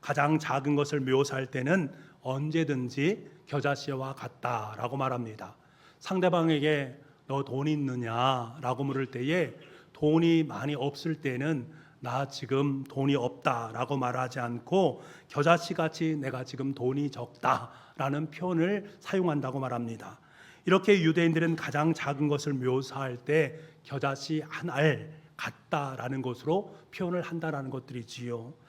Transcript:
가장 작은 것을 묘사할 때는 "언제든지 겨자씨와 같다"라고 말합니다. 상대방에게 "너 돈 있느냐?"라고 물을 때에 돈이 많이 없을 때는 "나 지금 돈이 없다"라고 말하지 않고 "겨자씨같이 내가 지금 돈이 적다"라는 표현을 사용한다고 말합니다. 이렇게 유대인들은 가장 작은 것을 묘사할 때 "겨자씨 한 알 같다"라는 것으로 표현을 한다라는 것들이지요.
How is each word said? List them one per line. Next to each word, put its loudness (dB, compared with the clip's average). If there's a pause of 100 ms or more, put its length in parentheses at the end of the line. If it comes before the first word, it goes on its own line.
가장 2
작은 0
것을 0
묘사할 0
때는 0 (300)
"언제든지 0 (200)
겨자씨와 -2
같다"라고 -6
말합니다. -4 (440)
상대방에게 2 (280)
"너 -2
돈 -2
있느냐?"라고 0
물을 -2
때에 -2 (400)
돈이 6
많이 -4
없을 -4
때는 -2 (320)
"나 -2
지금 0
돈이 2
없다"라고 -2
말하지 -2
않고 0 (260)
"겨자씨같이 2
내가 -6
지금 -4
돈이 0
적다"라는 -4
표현을 0 (100)
사용한다고 0
말합니다. -6 (460)
이렇게 8
유대인들은 6
가장 2
작은 0
것을 0
묘사할 -2
때 2 (240)
"겨자씨 -2
한 -6
알 2 (260)
같다"라는 -4
것으로 -2 (200)
표현을 -2
한다라는 -4
것들이지요. -8 (160)